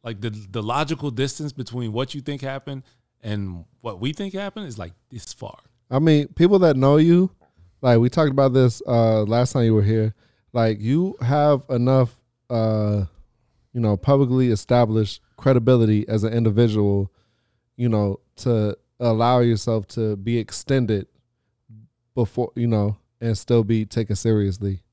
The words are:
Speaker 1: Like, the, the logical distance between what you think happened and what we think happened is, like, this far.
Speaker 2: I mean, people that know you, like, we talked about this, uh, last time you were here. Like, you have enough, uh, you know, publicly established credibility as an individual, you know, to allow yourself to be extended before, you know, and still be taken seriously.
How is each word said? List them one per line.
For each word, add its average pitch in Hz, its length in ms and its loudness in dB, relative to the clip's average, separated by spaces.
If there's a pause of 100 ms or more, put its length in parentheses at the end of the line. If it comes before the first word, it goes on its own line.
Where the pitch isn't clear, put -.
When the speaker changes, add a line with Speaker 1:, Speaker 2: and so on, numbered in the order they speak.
Speaker 1:
Like, 113 180 -12
the, 113 100 -6
the 104 320 -12
logical 143 480 -4
distance 135 420 -6
between 120 400 -8
what 127 220 -6
you 147 60 -10
think 139 220 -10
happened 135 400 -12 (400)
and 98 420 -8 (160)
what 104 200 -12
we 131 120 -4
think 196 220 -10
happened 196 320 -10
is, 113 120 -14
like, 85 140 -12 (180)
this 120 220 -16
far. - 260 -18 (320)
Speaker 2:
I 127 80 0
mean, 151 300 4
people 196 320 4
that 160 160 4
know 135 200 4
you, 170 340 4 (520)
like, 123 160 4
we 120 100 2
talked 156 220 0
about 135 240 2
this, 127 320 4
uh, 113 380 2
last 117 280 0
time 123 120 0
you 113 100 4
were 107 80 4
here. 110 320 0 (380)
Like, 113 280 0
you 151 400 -2
have 143 480 2
enough, 127 460 2 (340)
uh, 107 560 0 (720)
you 123 60 -6
know, 107 160 0
publicly 131 540 2
established 110 680 0 (160)
credibility 117 720 2
as 110 160 -2
an 110 80 -4
individual, 107 800 0 (640)
you 123 140 -2
know, 104 300 -2 (160)
to 107 400 -2 (240)
allow 120 400 2
yourself 113 480 0
to 107 280 -4
be 113 220 -4
extended 110 680 -4 (1080)
before, 120 420 -4
you 120 100 -2
know, 104 300 0 (240)
and 113 160 -4
still 117 280 0
be 110 200 -2
taken 104 320 -6
seriously. 101 680 -2 (100)